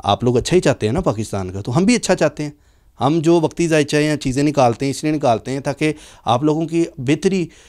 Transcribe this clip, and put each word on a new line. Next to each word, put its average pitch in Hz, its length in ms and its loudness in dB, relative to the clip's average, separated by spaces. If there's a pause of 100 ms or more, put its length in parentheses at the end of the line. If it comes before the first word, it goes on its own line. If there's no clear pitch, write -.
आप 101 180 2
लोग 123 120 2
अच्छा 123 200 0
ही 185 60 4
चाहते 131 240 0
हैं 107 80 0
ना 175 80 0
पाकिस्तान 104 480 -4
का, 95 120 -8
तो 120 100 -8
हम 160 140 2
भी 240 100 4
अच्छा 190 200 0
चाहते 156 280 -2
हैं। 147 100 -8 (460)
हम 156 220 2
जो 170 200 4
वक्ती 165 260 -2
ज़ायचा 151 320 2
या 151 160 0
चीज़ें 139 280 -2
निकालते 139 420 2
हैं, 139 60 -2
इसलिए 151 220 -4
निकालते 123 380 0
हैं 135 100 -6
ताकि 151 320 -2 (320)
आप 120 180 0
लोगों 156 220 0
की 165 220 0 (120)
बेहतरी 160 460 0 (240)